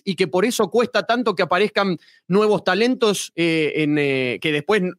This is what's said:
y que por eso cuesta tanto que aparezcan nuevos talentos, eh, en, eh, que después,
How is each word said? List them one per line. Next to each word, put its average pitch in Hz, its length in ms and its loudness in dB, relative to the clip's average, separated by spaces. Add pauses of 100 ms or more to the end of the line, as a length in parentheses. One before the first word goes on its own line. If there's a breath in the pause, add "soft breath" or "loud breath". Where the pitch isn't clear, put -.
y 190 80 -2
que 180 140 0
por 185 180 0
eso 226 240 0
cuesta 220 380 0
tanto 233 260 0
que 175 80 -2
aparezcan 185 560 0 (300 soft breath)
nuevos 208 360 2
talentos, 208 720 0
eh, 160 420 0
en, 151 200 0
eh, 131 460 0
que 160 80 0
después, 185 320 0 (160)